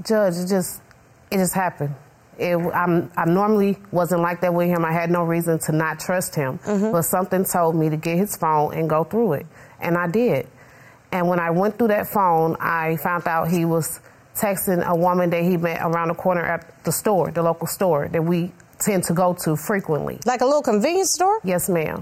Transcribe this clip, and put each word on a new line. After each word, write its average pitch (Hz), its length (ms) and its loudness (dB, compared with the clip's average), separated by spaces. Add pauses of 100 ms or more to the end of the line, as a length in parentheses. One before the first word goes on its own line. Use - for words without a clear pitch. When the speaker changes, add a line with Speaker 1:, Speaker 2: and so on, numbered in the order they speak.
Speaker 1:
Judge, 208 320 2
it 180 120 -6
just, 190 320 -2 (500)
it 208 60 0
just 185 180 2
happened. 160 400 -2 (440)
It, 175 180 0
I'm, 170 640 0
I 170 80 0
normally 202 500 4 (160)
wasn't 170 300 2
like 175 180 -2
that 180 140 2
with 175 140 2
him. 175 160 2
I 160 80 0
had 170 180 0
no 175 140 2
reason 165 360 0
to - 120 -4
not 156 280 -2
trust 185 340 -4
him. 135 260 -4
Speaker 2:
Mm-hmm. 208 320 -2
Speaker 1:
But 170 100 2
something 185 420 0
told 170 300 0
me 160 160 2
to 156 80 -2
get 165 180 -2
his 196 200 -2
phone 156 380 0
and 160 140 -2
go 156 160 2
through 208 300 0
it. 139 120 -6 (320)
And 170 200 0
I 175 80 0
did. 175 420 0 (640)
And 175 160 0
when 180 100 2
I 170 120 0
went 190 280 0
through 233 100 2
that 208 180 0
phone, 170 540 2
I 165 360 -2
found 175 300 -2
out 165 240 0
he 170 160 2
was 165 340 -2 (360)
texting 196 500 0
a 180 100 0
woman 180 340 2
that 170 120 0
he 175 160 2
met 165 240 -2
around 170 260 -2
the 170 60 -2
corner 180 280 0
at 165 420 -6
the 170 80 -2
store, 180 380 0
the 165 120 -2
local 165 240 -2
store 165 420 0
that 170 140 -2
we 175 300 -2 (260)
tend 196 260 0
to - 80 -2
go 180 220 2 (100)
to 156 120 0
frequently. 151 680 -4
Speaker 2:
Like 254 160 -2
a 247 60 2
little 285 160 2
convenience 294 500 2
store? 403 320 2
Speaker 1:
Yes, 180 240 0
ma'am. 170 340 0